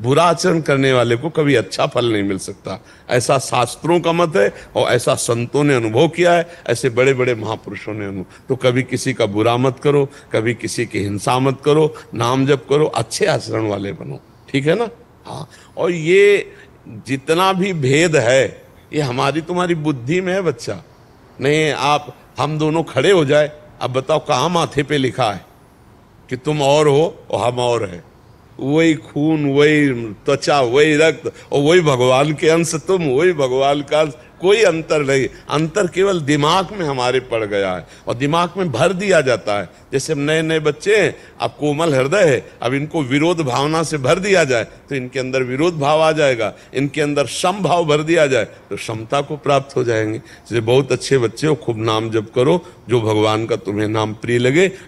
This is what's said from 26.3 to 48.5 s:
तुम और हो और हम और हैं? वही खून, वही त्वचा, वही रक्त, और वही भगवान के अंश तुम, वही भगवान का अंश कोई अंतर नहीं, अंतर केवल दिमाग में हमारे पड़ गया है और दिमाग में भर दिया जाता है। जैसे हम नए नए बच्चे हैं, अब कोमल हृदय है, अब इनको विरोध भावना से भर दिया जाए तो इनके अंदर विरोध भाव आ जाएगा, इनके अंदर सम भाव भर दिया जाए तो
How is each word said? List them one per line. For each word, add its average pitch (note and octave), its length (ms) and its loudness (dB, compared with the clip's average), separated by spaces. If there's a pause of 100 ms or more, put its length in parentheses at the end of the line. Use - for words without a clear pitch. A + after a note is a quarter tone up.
तुम D3+ 240 -4
और D3 260 4
हो D3+ 440 0
और G#2+ 160 0
हम B2 120 -2
और A#2+ 260 0
हैं? F2 180 -12 (560)
वही D#3 360 2
खून, D3+ 520 -2
वही D3 420 4 (360)
त्वचा, C#3+ 360 2
वही C#3+ 360 4
रक्त, D#3+ 340 2 (200)
और C3+ 100 2
वही E3+ 200 4
भगवान C3+ 520 2
के D#3 160 0
अंश E3 280 2
तुम, F3+ 280 -2
वही D3+ 280 2
भगवान C#3 480 0
का D3+ 200 0
अंश D3 120 -2 (280)
कोई G#3 220 4
अंतर D#3+ 360 0
नहीं, C3+ 280 0 (220)
अंतर D#3+ 380 0
केवल F#3 340 0
दिमाग D3+ 500 2
में F3 140 -6
हमारे B2+ 340 0
पड़ A2+ 260 -4
गया G2 280 -2
है - 140 -10 (200)
और A#2+ 80 -2
दिमाग D#3+ 420 0
में F3+ 140 -2
भर E3+ 220 0
दिया F3+ 280 2
जाता G#2+ 380 -2
है। F2+ 100 -8 (240)
जैसे C3+ 200 -2
हम C#3+ 60 -4
नए D#3 220 0
नए D#3+ 180 0
बच्चे D#3 380 0
हैं, D#3 180 2 (260)
अब A#2+ 80 -2
कोमल D3 440 -2
हृदय C#3 300 2
है, B2+ 220 2 (180)
अब A#2+ 100 -2
इनको D3+ 280 -4
विरोध D3+ 400 0
भावना D3 420 -2
से D3+ 140 -6
भर C#3+ 220 0
दिया F#3 240 2
जाए B2 200 0
तो - 320 -12
इनके B2+ 240 -8
अंदर C3 240 -2
विरोध D3 360 -2
भाव D3+ 220 2
आ D#3+ 100 4
जाएगा, B2+ 420 0 (200)
इनके C#3+ 280 -2
अंदर C#3+ 240 0
सम F#3 360 -2
भाव F3 240 2
भर D3+ 120 2
दिया D#3 300 2
जाए A#2+ 180 0
तो - 320 -14